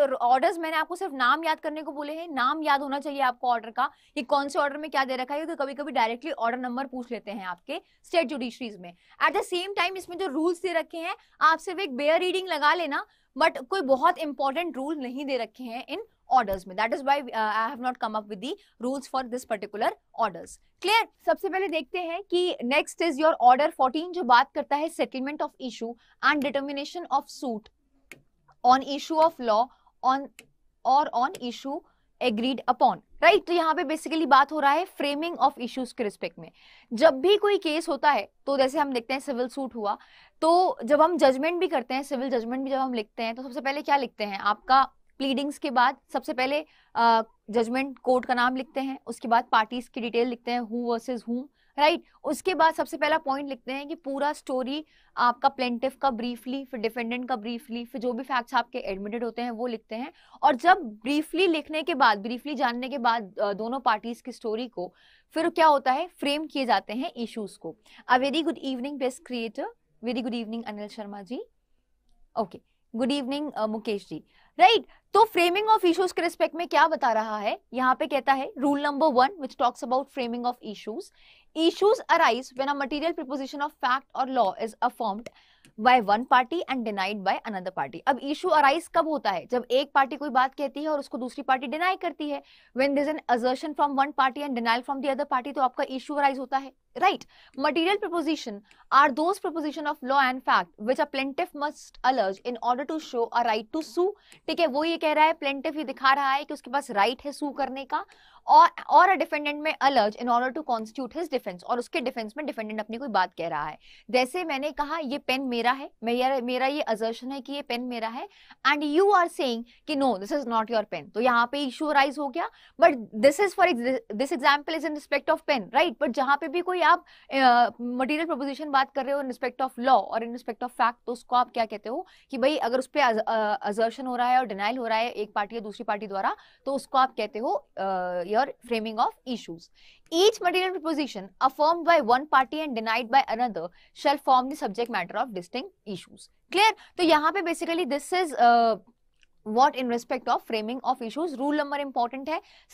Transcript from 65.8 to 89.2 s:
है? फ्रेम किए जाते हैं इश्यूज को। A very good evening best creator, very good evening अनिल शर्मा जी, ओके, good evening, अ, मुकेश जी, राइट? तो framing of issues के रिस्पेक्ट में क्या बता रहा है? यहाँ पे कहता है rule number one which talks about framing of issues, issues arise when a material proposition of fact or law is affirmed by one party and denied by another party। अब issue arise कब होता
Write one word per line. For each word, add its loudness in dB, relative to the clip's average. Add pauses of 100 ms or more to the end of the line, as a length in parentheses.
है? -2
फ्रेम -4
किए -2
जाते 0
हैं -6
इश्यूज -10
को। -14 (360)
A 6
very 0
good -2
evening -6
best -4 (120)
creator, -6 (400)
very -4
good -6
evening -8
अनिल -10
शर्मा -12
जी, -10 (920)
ओके, -6 (340)
good 0
evening, -6
अ, -2
मुकेश -6
जी, -12 (360)
राइट? 6 (280)
तो 6
framing 2 (100)
of 2
issues 2
के -4
रिस्पेक्ट -2
में -4
क्या 4
बता 0
रहा 0
है? -4 (140)
यहाँ 2
पे -4
कहता 2
है -6
rule 0
number 2
one 6 (100)
which -10
talks 0
about -2 (120)
framing -4
of -2 (140)
issues, -12 (460)
issues 4 (160)
arise 0
when -2
a 0
material -4
proposition -8
of -4 (140)
fact -2 (140)
or -2
law 2 (100)
is -6 (160)
affirmed -6 (520)
by 6
one 2
party 4 (160)
and -4
denied -4
by 0
another -8
party। -6
अब 2
issue -2
arise 4
कब 2
होता -2